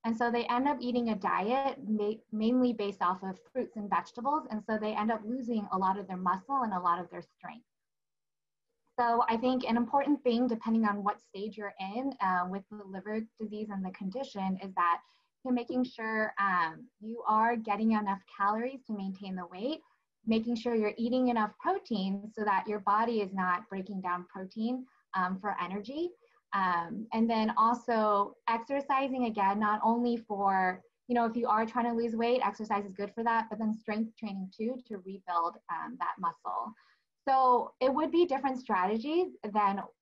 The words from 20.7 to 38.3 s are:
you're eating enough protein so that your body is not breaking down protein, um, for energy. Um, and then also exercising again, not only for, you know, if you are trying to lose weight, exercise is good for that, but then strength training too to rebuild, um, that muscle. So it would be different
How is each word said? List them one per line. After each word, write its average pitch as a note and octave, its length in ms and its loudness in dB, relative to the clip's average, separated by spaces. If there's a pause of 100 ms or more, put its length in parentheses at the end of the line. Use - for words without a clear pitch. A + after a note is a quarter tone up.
you're G#3+ 240 2
eating B3 300 2
enough A3 300 2
protein G#3 800 -2
so G#3+ 80 -2
that F#3+ 240 2
your G#3 120 -2
body A3 420 2
is F#3+ 100 -4
not F3+ 380 0
breaking F#3+ 320 -6
down F3+ 280 -4
protein, A3+ 540 -6 (320)
um, F#3 240 0
for G3+ 180 -4
energy. G#3 520 -4 (420)
Um, F3+ 600 0
and A3+ 160 2
then A3 260 2
also A3 800 4 (160)
exercising C4 720 0
again, G#3 340 2
not G#3+ 240 2
only A#3 360 2
for, F#3+ 640 0 (260)
you B3 60 2
know, A#3 100 4
if A3+ 120 0
you A#3 120 0
are A3+ 160 4
trying A3+ 220 0
to A#3 80 0
lose A3+ 200 0
weight, A#3 300 2
exercise G#3 400 -2
is F#3+ 80 -12
good G3+ 220 -6
for A3+ 100 -4
that, A3+ 240 2
but G#3+ 100 -6
then A3 140 0
strength A3 460 -4
training F#3+ 360 -8
too A#3+ 220 -4 (120)
to G#3 100 -8
rebuild, F#3+ 580 -2 (160)
um, D#3+ 260 -8
that F3 200 -4
muscle. A3 560 -4 (520)
So C4 540 6
it C4 120 4
would D4+ 180 2
be F4 160 6
different C4 340 0